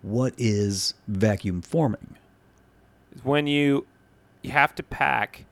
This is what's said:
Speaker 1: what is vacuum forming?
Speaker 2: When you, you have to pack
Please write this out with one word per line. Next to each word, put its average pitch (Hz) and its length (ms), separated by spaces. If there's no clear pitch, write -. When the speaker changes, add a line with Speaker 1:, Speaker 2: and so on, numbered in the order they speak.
Speaker 1:
what 120 360
is 104 560
vacuum 98 520
forming? 151 540
Speaker 2:
When 147 240
you, 143 360
you 127 100
have 143 240
to - 80
pack 127 680